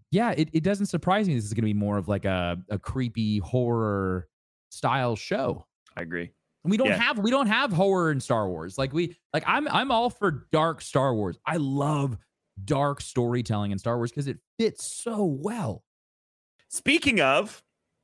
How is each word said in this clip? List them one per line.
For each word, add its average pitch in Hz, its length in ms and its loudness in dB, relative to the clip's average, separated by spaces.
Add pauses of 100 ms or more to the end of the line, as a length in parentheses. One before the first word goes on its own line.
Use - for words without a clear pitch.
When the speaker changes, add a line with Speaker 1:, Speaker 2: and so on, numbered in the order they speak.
(100)
Speaker 1:
yeah, 214 220 2
it, 160 200 0
it 160 120 0
doesn't 196 220 0
surprise 190 420 0
me 151 80 2
this 110 80 0
is 104 100 -6
gonna 110 120 2
be 107 80 2
more 101 220 0
of, 90 120 -2
like, 101 160 0
a, 90 340 0 (100)
a 104 120 -2
creepy 113 580 -2
horror 101 880 0 (440)
style 123 440 0
show. - 520 -4 (300)
Speaker 2:
I - 60 -8
agree. 85 300 -8 (320)
Speaker 1:
And 160 80 0
we 220 60 4
don't 262 100 4
Speaker 2:
Yeah. 196 120 4
Speaker 1:
have, 240 200 0
we 208 100 2
don't 269 160 2
have 233 260 2
horror 180 380 4
in 143 80 0
Star 110 300 0
Wars. 87 280 -8
Like, 135 160 -2
we, 170 240 -2 (160)
like, 156 140 -2
I'm, 269 220 0
I'm 262 240 0
all 233 180 2
for 175 400 -2
dark 160 320 2
Star 135 320 2
Wars. 104 320 -2
I 156 120 0
love 139 600 0 (460)
dark 139 360 0
storytelling 117 720 -2
in 101 80 -2
Star 117 200 -2
Wars 117 120 -2
'cause 143 160 -6
it 131 120 -6 (200)
fits - 260 -2
so 220 400 -4
well. 151 600 -4 (840)
Speaker 2:
Speaking 269 520 2
of, 147 420 2 (420)